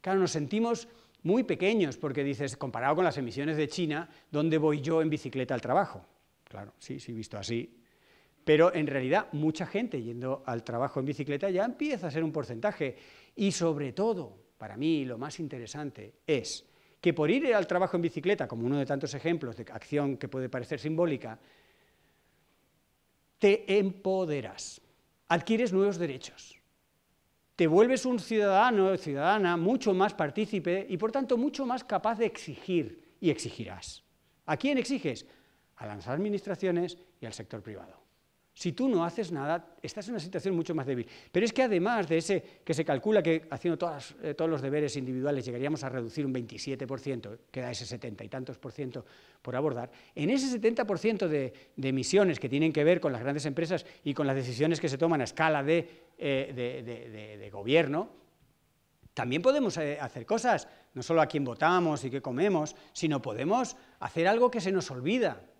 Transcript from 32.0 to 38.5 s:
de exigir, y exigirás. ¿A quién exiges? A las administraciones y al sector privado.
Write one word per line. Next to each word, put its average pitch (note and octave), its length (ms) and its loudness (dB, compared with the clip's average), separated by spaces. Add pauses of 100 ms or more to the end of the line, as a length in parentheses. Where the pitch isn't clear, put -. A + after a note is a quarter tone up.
de A3+ 80 2
exigir, - 800 -4 (160)
y - 100 4
exigirás. - 720 -6 (440)
¿A - 100 2
quién C#4 220 0
exiges? A3+ 480 -4 (500)
A - 100 -14
las G#2 220 -10
administraciones F3+ 880 -2 (220)
y - 60 -12
al A2 80 -10
sector A2 280 -12
privado. G2+ 380 -16 (520)